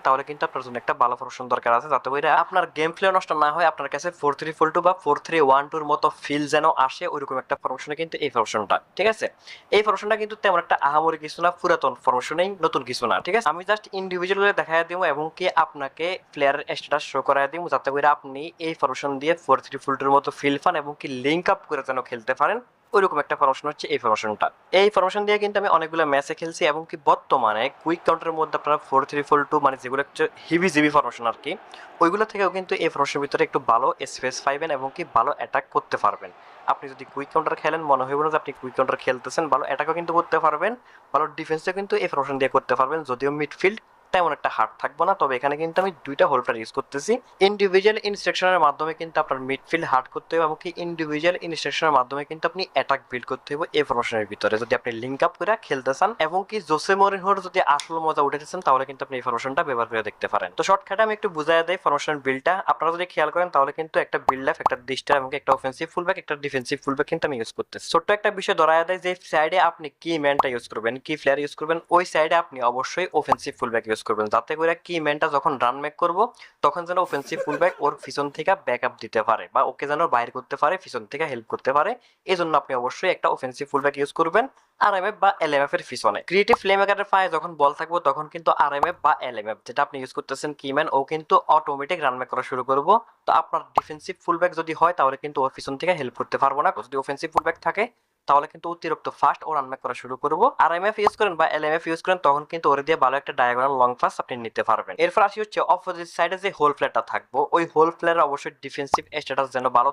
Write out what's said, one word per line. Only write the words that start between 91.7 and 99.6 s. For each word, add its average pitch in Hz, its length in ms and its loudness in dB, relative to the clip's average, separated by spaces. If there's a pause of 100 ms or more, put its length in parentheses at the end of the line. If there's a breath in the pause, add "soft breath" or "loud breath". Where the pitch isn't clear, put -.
রান 127 160 2
মেক 127 120 -6
করা 127 180 -4
শুরু 127 200 -4
করবো। 143 220 4 (340 soft breath)
তো - 40 0 (100)
আপনার 160 220 -4 (140)
ডিফেন্সিভ 156 380 -6 (100)
ফুলব্যাক 175 360 0
যদি 160 200 -4
হয়, 170 180 4
তাহলে 135 260 2
কিন্তু 147 200 -6
ওর 135 120 0
পিছন - 240 -8
থেকে 175 200 0
হেল্প 123 200 -6
করতে 127 220 -4
পারবো 135 240 2
না। 190 40 2 (160)
যদি 131 160 -8
অফেন্সিভ 143 320 -6
ফুলব্যাক - 240 -2 (100)
থাকে, 196 160 -2 (440)
তাহলে 143 240 4
কিন্তু 165 220 -12
অতিরিক্ত 160 320 -6 (140)
ফাস্ট 143 280 2
ও - 80 -4
রান 131 140 -2